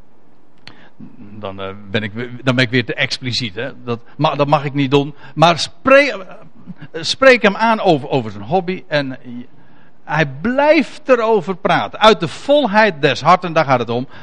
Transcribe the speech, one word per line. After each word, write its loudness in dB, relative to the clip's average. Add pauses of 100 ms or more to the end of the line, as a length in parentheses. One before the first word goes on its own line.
(1400)
dan, -10
eh, -8 (180)
ben -2
ik, -8 (300)
dan 2
ben 2
ik -8
weer 0
te -8
expliciet. -4
Hè? -8 (120)
Dat, -6 (180)
maar, 0
dat 2
mag 2
ik -6
niet 0
doen. 0 (200)
Maar 4
spreek, 4
eh, -12
spreek 4
hem 4
aan 2
over, 2
over -2
zijn -12
hobby. -2
En -2 (840)
hij 0 (140)
blijft 2
erover 2
praten. 0
Uit 6
de -2
volheid 2
des 2
harten, 4
daar 4
gaat 4
het -2
om. -2 (160)